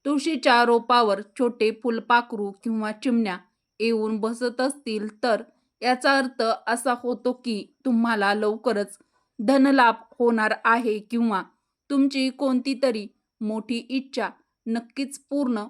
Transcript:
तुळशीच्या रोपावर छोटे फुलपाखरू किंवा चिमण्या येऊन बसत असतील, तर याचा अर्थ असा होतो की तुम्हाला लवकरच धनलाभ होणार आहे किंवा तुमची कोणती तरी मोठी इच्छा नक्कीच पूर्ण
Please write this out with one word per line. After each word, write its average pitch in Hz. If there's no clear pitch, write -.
तुळशीच्या 277
रोपावर 233
छोटे 233
फुलपाखरू 233
किंवा 220
चिमण्या 214
येऊन 220
बसत 233
असतील, 220
तर 226
याचा 254
अर्थ 262
असा 240
होतो 254
की 226
तुम्हाला 226
लवकरच 214
धनलाभ 262
होणार 220
आहे 226
किंवा 220
तुमची 269
कोणती 262
तरी 220
मोठी 220
इच्छा 240
नक्कीच 233
पूर्ण 262